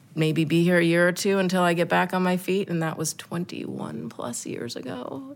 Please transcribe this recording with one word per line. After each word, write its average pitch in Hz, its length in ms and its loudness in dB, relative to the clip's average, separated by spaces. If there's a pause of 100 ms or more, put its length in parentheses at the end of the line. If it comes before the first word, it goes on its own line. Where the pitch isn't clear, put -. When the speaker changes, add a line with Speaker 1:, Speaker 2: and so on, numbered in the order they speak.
(140)
Speaker 1:
maybe 156 300 2
be 165 180 4
here 175 160 6
a 165 60 4
year 170 240 6
or 185 40 2
two 196 260 0
until 185 240 2
I 175 120 4
get 170 140 0
back 180 260 2
on 185 80 2
my 185 140 2
feet." 185 320 -2
And 170 140 0
that 160 140 -4
was 156 180 -4
twenty-one - 920 -8
plus - 380 -8
years - 300 -8
ago. 254 460 -10
Speaker 2:
Mm-hmm. 269 140 -14